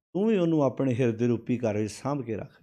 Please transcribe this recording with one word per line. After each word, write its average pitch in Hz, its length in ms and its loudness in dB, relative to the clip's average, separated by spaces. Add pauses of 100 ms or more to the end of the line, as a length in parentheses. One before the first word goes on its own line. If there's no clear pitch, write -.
(120)
ਤੂੰ 190 140 0
ਵੀ 226 100 2
ਉਹਨੂੰ 165 260 2
ਆਪਣੇ 131 320 0
ਹਿਰਦੇ 117 320 2
ਰੂਪੀ 120 320 0
ਘਰ 107 180 -2
ਵਿੱਚ 104 160 -2
ਸਾਂਭ 139 300 -6
ਕੇ 113 140 -6
ਰੱਖ। - 260 -12